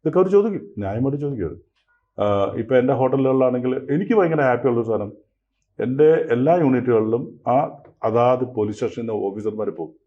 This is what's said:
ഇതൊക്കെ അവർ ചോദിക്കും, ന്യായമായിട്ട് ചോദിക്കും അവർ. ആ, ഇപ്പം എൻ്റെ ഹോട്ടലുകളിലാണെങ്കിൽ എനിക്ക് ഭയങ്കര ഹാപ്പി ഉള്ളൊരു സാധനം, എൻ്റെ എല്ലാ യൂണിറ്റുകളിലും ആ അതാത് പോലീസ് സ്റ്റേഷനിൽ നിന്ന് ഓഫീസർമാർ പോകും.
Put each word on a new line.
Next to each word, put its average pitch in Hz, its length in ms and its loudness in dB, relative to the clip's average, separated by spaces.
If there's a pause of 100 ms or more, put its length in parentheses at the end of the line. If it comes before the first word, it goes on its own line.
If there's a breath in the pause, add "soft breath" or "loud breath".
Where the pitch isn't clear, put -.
ഇതൊക്കെ 160 180 0
അവർ 185 100 4
ചോദിക്കും, 202 500 0
ന്യായമായിട്ട് 117 420 -2
ചോദിക്കും 135 280 -4
അവർ. 73 80 -10 (680)
ആ, 101 360 0
ഇപ്പം 117 160 0
എൻ്റെ 127 160 2
ഹോട്ടലുകളിലാണെങ്കിൽ 131 840 0 (160)
എനിക്ക് 190 240 0
ഭയങ്കര 170 260 2
ഹാപ്പി 131 280 2
ഉള്ളൊരു 117 180 0
സാധനം, 104 260 -4 (680)
എൻ്റെ 135 280 4 (220)
എല്ലാ 131 260 2
യൂണിറ്റുകളിലും 120 840 0 (100)
ആ 123 60 2 (520)
അതാത് 123 360 2 (120)
പോലീസ് 104 200 -2
സ്റ്റേഷനിൽ 117 280 -6
നിന്ന് 104 220 -4
ഓഫീസർമാർ 107 440 -6
പോകും. 80 240 -12 (120)